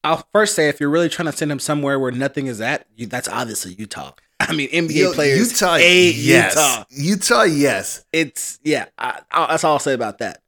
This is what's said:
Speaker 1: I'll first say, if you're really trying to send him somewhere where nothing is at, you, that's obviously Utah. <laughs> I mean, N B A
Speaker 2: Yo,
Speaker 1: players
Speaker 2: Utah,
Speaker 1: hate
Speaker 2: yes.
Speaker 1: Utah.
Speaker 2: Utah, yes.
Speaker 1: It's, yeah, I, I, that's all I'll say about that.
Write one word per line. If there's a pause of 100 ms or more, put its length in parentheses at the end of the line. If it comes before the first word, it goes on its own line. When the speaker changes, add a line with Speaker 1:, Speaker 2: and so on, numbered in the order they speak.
Speaker 1:
I'll
first
say,
if
you're
really
trying
to
send
him
somewhere
where
nothing
is
at,
you,
that's
obviously
Utah. (160)
<laughs>
I
mean,
N
B
A
Speaker 2:
Yo,
Speaker 1:
players
Speaker 2:
Utah,
Speaker 1:
hate
Speaker 2:
yes.
Speaker 1:
Utah.
Speaker 2:
Utah,
yes.
Speaker 1:
It's,
yeah, (120)
I, (120)
I,
that's
all
I'll
say
about
that.